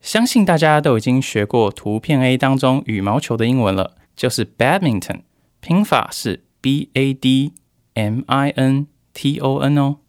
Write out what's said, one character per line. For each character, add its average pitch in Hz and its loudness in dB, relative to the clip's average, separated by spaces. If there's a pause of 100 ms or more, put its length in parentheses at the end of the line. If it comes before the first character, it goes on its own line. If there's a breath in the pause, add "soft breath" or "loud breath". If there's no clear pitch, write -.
相 226 0
信 247 2
大 175 2
家 151 4
都 147 2
已 - 0
经 127 0
学 107 -2
过 110 0
图 107 -6
片 139 0
A 131 2
当 135 0
中 131 2
羽 107 -4
毛 101 0
球 117 -4
的 110 0
英 131 2
文 101 2
了， 95 -4 (180)
就 - -2
是 120 -2
badminton， 127 -2 (380)
拼 175 0
法 139 0
是 - -6 (160)
B 139 -2
A 135 0
D 131 0 (400)
M 110 -2
I 139 0
N 135 0 (280)
T 143 -2
O 139 -2
N 143 2
哦。 143 0 (120)